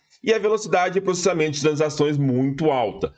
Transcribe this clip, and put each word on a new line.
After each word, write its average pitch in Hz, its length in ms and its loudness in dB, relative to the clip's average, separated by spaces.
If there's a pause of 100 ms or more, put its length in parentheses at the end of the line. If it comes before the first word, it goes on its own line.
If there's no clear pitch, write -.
(240)
e 220 120 2
a 220 40 2
velocidade 185 560 0
de 190 60 0
processamento 175 520 0
de 143 100 -8
transações 151 560 0
muito 139 520 0
alta. 107 480 -2